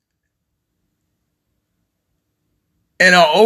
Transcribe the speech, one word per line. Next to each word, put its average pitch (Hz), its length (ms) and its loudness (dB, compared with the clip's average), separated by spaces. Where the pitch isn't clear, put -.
and 180 160 0
are 165 220 0